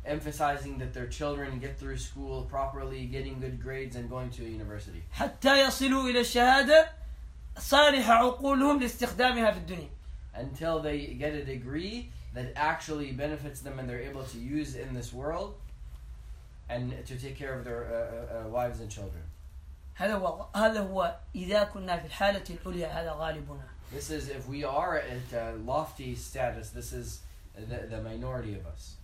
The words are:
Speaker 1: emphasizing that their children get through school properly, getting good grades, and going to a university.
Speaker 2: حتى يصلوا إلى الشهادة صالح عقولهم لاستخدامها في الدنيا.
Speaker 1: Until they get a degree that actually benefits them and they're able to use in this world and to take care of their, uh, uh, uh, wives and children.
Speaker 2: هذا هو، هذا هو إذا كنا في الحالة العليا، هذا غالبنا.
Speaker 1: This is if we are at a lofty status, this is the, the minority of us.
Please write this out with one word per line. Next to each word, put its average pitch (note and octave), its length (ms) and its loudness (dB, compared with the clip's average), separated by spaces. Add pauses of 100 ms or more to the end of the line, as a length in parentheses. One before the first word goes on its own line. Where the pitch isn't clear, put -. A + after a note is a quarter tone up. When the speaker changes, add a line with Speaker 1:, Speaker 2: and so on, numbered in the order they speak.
Speaker 1:
emphasizing C#3+ 720 -2
that B2 160 -4
their B2 120 -6
children C#3 520 -4
get C3 200 -6
through C3 200 -6
school C3+ 460 -6
properly, C3+ 600 -4
getting C3 320 -6
good B2+ 240 -6
grades, C3 340 -6
and A#2+ 120 -6
going B2+ 220 -6
to A#2 140 -8
a - 40 -8
university. G#2 540 -8 (100)
Speaker 2:
حتى C#4 480 4
يصلوا C4 480 4
إلى B3 120 4
الشهادة C4 680 10 (720)
صالح C4+ 520 8
عقولهم C4+ 680 8
لاستخدامها A#3+ 720 4
في F3+ 80 -2
الدنيا. E3+ 320 -8 (440)
Speaker 1:
Until D3 460 -2
they D3 260 -2 (120)
get D3+ 160 -2
a C#3+ 100 -4
degree C#3+ 680 -6 (240)
that B2 220 -6
actually D3+ 560 -2
benefits C#3+ 480 -6
them C3 180 -8
and B2+ 100 -6
they're A#2+ 120 -6
able C3+ 240 -8
to A#2+ 140 -10
use C3 360 -4
in B2+ 200 -8
this A#2+ 180 -6
world E3 440 -6 (1120)
and B2 360 -4
to B2+ 120 -10
take C3 200 -8
care C3+ 180 -6
of B2 100 -8
their, A#2+ 200 -6
uh, A#2 120 -4
uh, A#2 500 -4
uh, - 20 -8
wives A#2 320 0
and G#2+ 100 -8
children. F#2 320 -8 (720)
Speaker 2:
هذا G#3 200 0
هو، F#3 320 -2 (100)
هذا A3 240 4
هو F#3+ 360 0 (180)
إذا F#3+ 300 4
كنا F#3 320 -2
في D#3+ 100 -6
الحالة G3 440 2
العليا، F3 380 -6
هذا E3 240 -4
غالبنا. D3 520 -6 (280)
Speaker 1:
This C#3+ 180 -8
is C#3+ 180 -4
if C3 200 -8
we C#3+ 160 -4
are D#3 320 2
at B2 380 -4
a A2+ 220 -2 (100)
lofty C#3 480 -2
status, A#2 560 -4
this B2+ 220 -10
is A#2+ 280 -8 (360)
the, A2+ 320 -8
the A2 120 -6
minority A2+ 540 -6
of F2+ 120 -8
us. - 380 -12